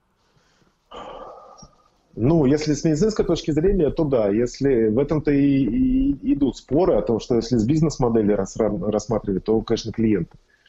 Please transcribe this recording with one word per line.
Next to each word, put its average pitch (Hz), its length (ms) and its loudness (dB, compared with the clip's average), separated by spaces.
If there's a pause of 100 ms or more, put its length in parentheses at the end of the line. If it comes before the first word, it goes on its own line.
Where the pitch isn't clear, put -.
(2250)
Ну, 147 300 2
если 151 280 2
с 143 100 -6
медицинской 175 420 0
точки 165 260 -2
зрения, 160 380 2
то 160 140 -2
да. 123 260 2
Если 120 600 0
в 107 100 0
этом-то 147 320 0
и, 139 320 2
и 131 680 0
идут 143 240 -2
споры 160 380 0
о 104 60 2
том, 110 180 0
что 120 160 -2
если 113 220 0
с 107 80 2
бизнес-модели 120 680 2
рас-, 98 240 -4
рассматривать, 104 880 -4
то, 110 160 0
конечно, 110 300 -6
клиенты. 104 460 -2 (320)